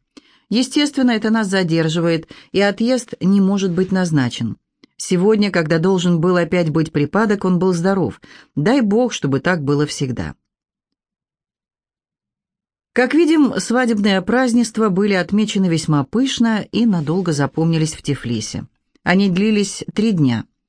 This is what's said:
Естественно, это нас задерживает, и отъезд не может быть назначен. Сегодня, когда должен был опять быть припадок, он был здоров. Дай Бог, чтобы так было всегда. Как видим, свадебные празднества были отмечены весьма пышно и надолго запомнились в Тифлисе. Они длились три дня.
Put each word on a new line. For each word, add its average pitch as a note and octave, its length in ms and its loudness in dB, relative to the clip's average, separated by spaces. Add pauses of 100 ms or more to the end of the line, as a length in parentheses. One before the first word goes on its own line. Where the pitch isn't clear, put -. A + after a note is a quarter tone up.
(500)
Естественно, C4 640 0
это A3 180 -2
нас A3 180 0
задерживает, E3 840 0 (220)
и F#3+ 100 0
отъезд A3+ 580 -2
не G3 220 4
может F#3+ 300 0
быть F#3 200 -2
назначен. D3 680 -2 (380)
Сегодня, G3+ 560 0
когда E3 280 0
должен F3 420 2
был F3+ 160 2
опять E3+ 320 0
быть D#3 240 -2
припадок, G3+ 500 0
он F3+ 160 2
был F#3 140 2
здоров. E3+ 480 -2 (340)
Дай G#3 240 2
Бог, A3+ 320 2
чтобы C#3 300 -2
так F3 220 -2
было C#3+ 220 0
всегда. A2+ 500 -6 (2500)
Как B3+ 220 0
видим, D4+ 440 4
свадебные G#3+ 640 0
празднества A3+ 680 0
были G3 240 0
отмечены G3 520 0
весьма D#3 380 0
пышно A#3 680 0
и A3 140 0
надолго E3+ 480 0
запомнились D#3 600 0
в - 100 -18
Тифлисе. A#2+ 640 -6 (340)
Они F#3+ 300 2
длились G3+ 520 0 (120)
три A3 160 0
дня. C3 340 0 (240)